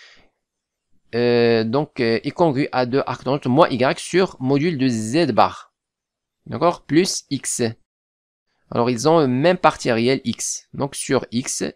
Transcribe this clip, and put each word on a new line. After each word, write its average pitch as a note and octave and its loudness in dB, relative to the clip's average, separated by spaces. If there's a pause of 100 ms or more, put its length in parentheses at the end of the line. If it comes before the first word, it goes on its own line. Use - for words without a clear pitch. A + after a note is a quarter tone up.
(1120)
Euh, A#2 2
donc, C3 -2
euh, A2+ 0
est C#3+ -4
congru D3+ 0
à B2+ 0
deux B2 -2
arcs - -8
tangentes C#3 -2
moins C3+ 4
Y C3+ 0
sur - -2
module C#3 0
de C3 0
Z B2 0
bar. G2 0 (720)
D'accord ? D#3 -2
Plus E3+ 0
X. - -4 (1040)
Alors, A#2+ 0
ils B2 0
ont E3 6
une C3 2
même F3+ 2
partie D3+ 0
réelle A#2+ 0
X. - -8
Donc, C#3 -6
sur - -2
X, - -4 (100)